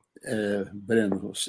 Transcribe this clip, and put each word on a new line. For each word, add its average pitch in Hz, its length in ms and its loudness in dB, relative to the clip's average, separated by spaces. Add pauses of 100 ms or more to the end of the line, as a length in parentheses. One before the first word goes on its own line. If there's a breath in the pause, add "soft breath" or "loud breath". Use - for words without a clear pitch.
(260)
é, 101 480 0
Breno, 101 600 2 (160)